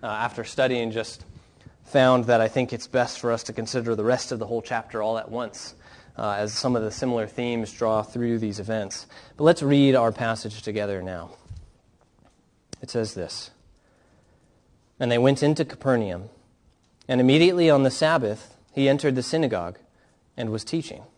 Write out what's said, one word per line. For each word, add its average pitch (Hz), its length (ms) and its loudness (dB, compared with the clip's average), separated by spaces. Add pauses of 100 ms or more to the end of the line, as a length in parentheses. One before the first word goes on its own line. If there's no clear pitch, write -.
uh, 117 60 -8
after 110 360 -4
studying, 123 480 0
just - 340 -8 (580)
found 127 420 4
that 117 160 4
I 110 60 2
think 123 240 -2
it's 117 160 -10
best 123 320 -2
for 120 120 -2
us 113 120 -2
to 113 100 -12
consider 113 420 -4
the 107 80 -4
rest 120 280 0
of 120 80 -6
the 110 80 -6
whole 117 140 -4
chapter 113 400 -6
all 110 160 -2
at 110 120 -8
once, 117 460 -10 (420)
uh, 104 200 -2
as 107 160 -4
some 127 220 0
of 113 80 0
the 107 80 -4
similar 117 360 -4
themes 117 460 -4
draw 110 300 0
through 117 360 -2
these 107 200 -6
events. 104 460 -6 (300)
But - 80 -4
let's 165 180 6
read 139 340 6
our 117 160 4
passage 110 500 -6
together 104 400 -4
now. 90 300 -10 (1500)
It - 80 -16
says 113 240 -4
this, - 380 -10 (1500)
And 120 120 0
they 120 60 4
went 135 260 4
into 151 220 2
Capernaum, 110 640 -2 (760)
and 127 140 2
immediately 165 480 6
on 139 140 6
the 131 80 4
Sabbath 139 640 -2 (160)
he 139 180 2
entered 143 260 2
the 127 80 -2
synagogue 107 540 -2 (580)
and 120 140 -6
was 110 140 -6
teaching. - 400 -6 (140)